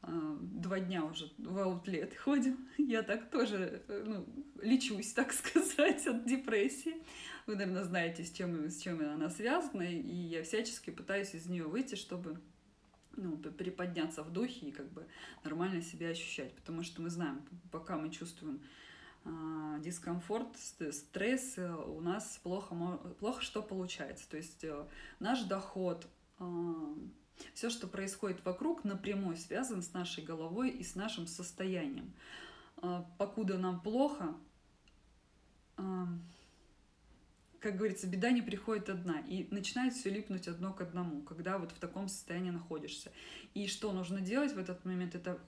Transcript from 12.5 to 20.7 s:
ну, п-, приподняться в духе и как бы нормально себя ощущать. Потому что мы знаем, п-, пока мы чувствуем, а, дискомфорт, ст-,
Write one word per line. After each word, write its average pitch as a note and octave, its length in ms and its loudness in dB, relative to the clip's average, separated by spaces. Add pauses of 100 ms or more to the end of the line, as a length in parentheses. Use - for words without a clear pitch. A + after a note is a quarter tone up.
ну, F3 200 -2
п-, D#3+ 140 -6
приподняться F3 720 -2
в E3 100 -6
духе F#3+ 360 -2
и C#3 40 -8
как C#3 200 -8
бы D#3+ 140 -12 (360)
нормально E3+ 400 0
себя E3+ 280 -4
ощущать. - 440 -4
Потому E3 300 -4
что - 180 -6
мы E3+ 80 0
знаем, D#3 300 0
п-, - 160 -14 (160)
пока E3 240 -4
мы D#3 140 -2
чувствуем, D#3 520 -6 (600)
а, D#3+ 560 -2
дискомфорт, F3 760 -2
ст-, - 360 -4